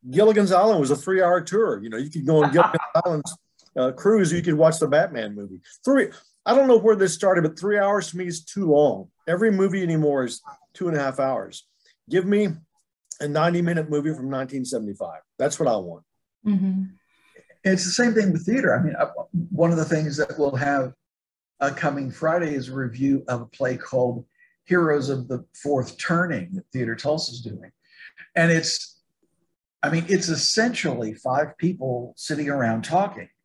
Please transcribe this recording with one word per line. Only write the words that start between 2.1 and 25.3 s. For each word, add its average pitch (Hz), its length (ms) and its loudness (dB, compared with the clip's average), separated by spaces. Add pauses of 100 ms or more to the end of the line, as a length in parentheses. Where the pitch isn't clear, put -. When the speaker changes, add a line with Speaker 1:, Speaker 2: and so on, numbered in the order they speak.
Speaker 1:
could 151 160 -6
go 156 160 4
on 147 80 2
Gilligan's 165 360 2
Speaker 2:
<laughs> - 180 0
Speaker 1:
Island's, 160 340 -6 (400)
uh, 131 140 0
cruise, 196 400 2
you 170 100 -2
could 165 120 0
watch 160 260 4
the 151 80 0
Batman 131 480 0
movie. 98 240 -14 (240)
Three, 262 240 2 (360)
I 226 100 2
don't 269 120 6
know 240 120 8
where 208 180 6
this 190 180 2
started, 190 280 2
but 156 140 -2
three 208 220 0
hours 202 320 0
to 170 60 -12
me 180 100 -6
is 170 160 -8
too 180 300 -2
long. 131 360 4 (200)
Every 202 240 2
movie 190 320 0
anymore 151 400 2
is 113 180 -8 (320)
two 180 140 -4
and 160 80 -2
a 143 40 0
half 135 200 -4
hours. 117 480 -4 (420)
Give 185 160 0
me 202 220 2 (720)
a 147 80 -6
ninety-minute 170 600 0
movie 151 260 -2
from 131 160 -8
nineteen 131 340 -6
seventy-five. 98 560 -8 (180)
That's 147 220 -2
what 151 80 0
I 113 80 2
want. 87 280 -10 (400)
Speaker 3:
Mm-hmm. 190 380 0 (840)
Speaker 2:
It's 190 200 2
the 185 60 -4
same 240 240 2
thing 202 180 4
with 160 140 -2
theater. 190 300 2
I - 40 0
mean, 151 140 0
uh, - 160 -2 (400)
one 170 220 2
of 165 40 2
the 156 80 0
things 156 340 -2
that 151 200 -4
we'll 143 160 0
have, 135 380 -2 (680)
uh, 139 160 0
coming 139 380 -4
Friday 160 420 -2
is 127 140 -6
a 131 60 -12
review 135 520 -2
of 120 140 -4
a 113 60 -14
play 127 300 -4
called - 480 -2 (400)
Heroes 156 440 2
of 131 180 -4
the 127 180 -6 (180)